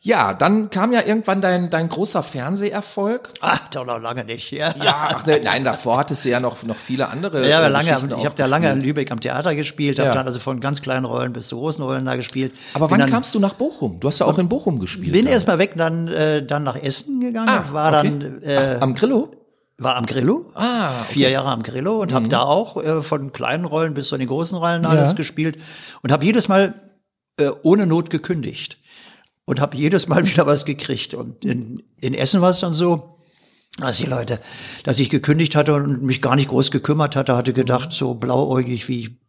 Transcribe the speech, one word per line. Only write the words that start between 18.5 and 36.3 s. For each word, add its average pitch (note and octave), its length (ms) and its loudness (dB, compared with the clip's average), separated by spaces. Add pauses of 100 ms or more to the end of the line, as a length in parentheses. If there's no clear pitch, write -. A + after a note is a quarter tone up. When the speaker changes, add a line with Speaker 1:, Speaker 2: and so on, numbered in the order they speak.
Speaker 1:
Ach, A#2+ 40 0
am C3 140 2
Grillo? B3 360 2 (500)
Speaker 2:
war B2+ 160 0
am A#2+ 80 -2
Grillo. D3+ 500 0
Speaker 1:
Ah, G3 480 -2
okay. A2+ 100 -8
Speaker 2:
Vier C3+ 160 4
Jahre C3+ 200 0
am A#2 140 -2
Grillo D#3+ 380 -4
und F3+ 120 -2
hab B2 100 2
Speaker 1:
Mhm. A2 60 0
Speaker 2:
da A#2 120 2
auch, D3+ 400 0
äh, D#3 220 0
von C#3 300 -4
kleinen C3 320 -4
Rollen D#3+ 280 -2
bis C#3 160 -6
zu C#3 80 -4
den C3 100 -2
großen E3 300 -4
Rollen E3+ 260 0
Speaker 1:
Ja. D#3+ 60 0
Speaker 2:
alles D#3 260 6
gespielt D#3 420 -4 (440)
und C3 100 0
hab C#3+ 120 4
jedes A3 260 4
Mal, G3 240 4 (640)
äh, C#3+ 120 2 (140)
ohne F#3+ 240 6
Not E3 220 2
gekündigt - 680 -6 (680)
und C3+ 160 0
hab C#3+ 120 0
jedes D#3 360 0
Mal E3 160 4
<laughs> F#3+ 40 2
wieder D#3+ 160 2
was C#3+ 200 2
gekriegt. - 480 -6
Und A#2+ 320 -10
in, A#2+ 360 -4 (200)
in C3 120 -2
Essen C#3+ 280 2
war's F3+ 180 4
dann E3+ 140 -2
so, E3 460 0 (600)
dass B2+ 200 -2
die - 60 -2
Leute, A#2+ 340 -2 (440)
dass B2+ 160 0
ich C3 100 2
gekündigt D3+ 460 2
hatte D3 200 4
und C#3 280 0
mich B2+ 180 0
gar B2 140 4